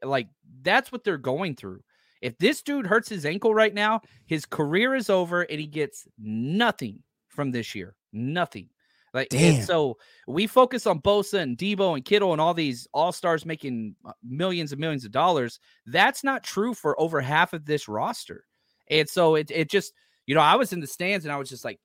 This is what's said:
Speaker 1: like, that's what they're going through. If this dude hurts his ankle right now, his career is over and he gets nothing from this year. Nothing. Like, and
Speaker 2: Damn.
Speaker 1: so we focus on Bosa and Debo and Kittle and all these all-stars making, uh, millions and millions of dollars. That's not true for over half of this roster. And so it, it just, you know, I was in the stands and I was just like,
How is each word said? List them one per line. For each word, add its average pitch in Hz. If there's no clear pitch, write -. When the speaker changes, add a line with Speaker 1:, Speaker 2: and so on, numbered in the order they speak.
Speaker 1:
like, 135
that's 202
what 247
they're 185
going 139
through. 95
If 120
this 247
dude 285
hurts 214
his 180
ankle 202
right 220
now, 214
his 156
career 185
is 247
over 175
and 156
he 156
gets 151
nothing 117
from 143
this 120
year. 95
Nothing. 123
Like, 127
and 156
Speaker 2:
Damn. 110
Speaker 1:
so 151
we 160
focus 254
on 175
Bosa 202
and 127
Debo 190
and 131
Kittle 202
and 151
all 165
these 143
all-stars 165
making, 123
uh, -
millions 160
and 139
millions 151
of 107
dollars. 135
That's 196
not 269
true 220
for -
over 160
half 151
of 156
this 147
roster. 131
And 151
so 165
it, 156
it 160
just, 196
you 131
know, 160
I 156
was 254
in 175
the 147
stands 180
and 151
I 143
was 139
just 127
like, 110